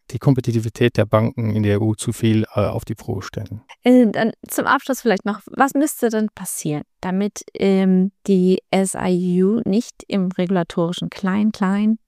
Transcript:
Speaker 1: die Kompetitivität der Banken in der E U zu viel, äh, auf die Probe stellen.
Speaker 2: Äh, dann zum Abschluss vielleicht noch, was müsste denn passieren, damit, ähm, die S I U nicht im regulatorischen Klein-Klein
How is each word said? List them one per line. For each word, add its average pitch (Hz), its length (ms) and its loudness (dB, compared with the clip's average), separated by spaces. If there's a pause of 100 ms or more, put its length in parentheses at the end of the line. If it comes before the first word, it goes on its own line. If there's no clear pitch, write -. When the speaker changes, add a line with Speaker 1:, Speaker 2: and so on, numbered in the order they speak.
(100)
Speaker 1:
die 120 80 -8
Kompetitivität 120 800 0
der - 80 2
Banken 110 460 0
in 107 120 0
der 104 120 2
E 104 80 0
U 110 120 0
zu 113 200 -6
viel, 110 400 2
äh, 104 60 0
auf 113 260 -2
die 113 80 -8
Probe - 260 -8
stellen. 104 400 -12 (220)
Speaker 2:
Äh, 247 280 6
dann 220 220 -2 (160)
zum - 160 -4
Abschluss - 380 -2
vielleicht 196 240 0
noch, 208 240 -6
was 269 240 0
müsste 277 340 0
denn 214 260 -2
passieren, 151 500 -6 (180)
damit, 190 400 -4 (100)
ähm, 190 600 2 (140)
die 185 340 4 (100)
S 190 280 0
I 180 460 0
U 220 220 2
nicht - 420 -4
im 185 200 -2
regulatorischen 175 800 -2
Klein-Klein 208 960 0